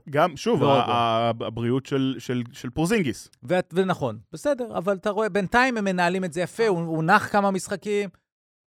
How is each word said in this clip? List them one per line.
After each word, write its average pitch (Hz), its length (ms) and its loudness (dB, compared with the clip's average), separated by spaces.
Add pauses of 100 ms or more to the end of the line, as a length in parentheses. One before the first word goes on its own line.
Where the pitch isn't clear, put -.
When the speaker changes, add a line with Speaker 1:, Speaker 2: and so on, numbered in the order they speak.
(100)
Speaker 1:
גם, 143 260 2
שוב, 214 260 2
Speaker 2:
לא 143 120 6
Speaker 1:
ה-, 131 80 4
Speaker 2:
רגוע. 120 120 0
Speaker 1:
ה-, 117 520 2
הבריאות 117 400 -2
של, 135 320 -2
של, 123 240 -4 (100)
של - 180 -10
פורזינגיס. 165 600 -2 (120)
Speaker 2:
ואת-, 170 340 -2
ונכון, 151 420 -2 (140)
בסדר, 233 460 -4
אבל 190 180 -2
אתה 196 140 -4
רואה, 214 180 0
בינתיים 233 480 0
הם 208 80 -2
מנהלים 185 400 0
את 170 80 -4
זה 165 80 -4
יפה, 202 260 -2
הוא, 190 140 2
הוא 160 240 -2
נח 190 280 4
כמה 202 180 4
משחקים, 202 580 -4 (640)